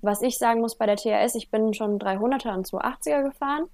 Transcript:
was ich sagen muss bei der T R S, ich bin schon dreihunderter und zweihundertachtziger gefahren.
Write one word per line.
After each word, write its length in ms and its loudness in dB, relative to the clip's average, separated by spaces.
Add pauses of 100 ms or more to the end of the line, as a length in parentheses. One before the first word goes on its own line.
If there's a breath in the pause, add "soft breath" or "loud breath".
was 180 0
ich 160 0
sagen 240 2
muss 160 -2
bei 80 -2
der 120 4
T 120 -4
R 140 2
S, 120 2
ich 160 -6
bin 220 2
schon 260 -2
dreihunderter 540 -2
und 140 -4
zweihundertachtziger 560 -2
gefahren. 520 -2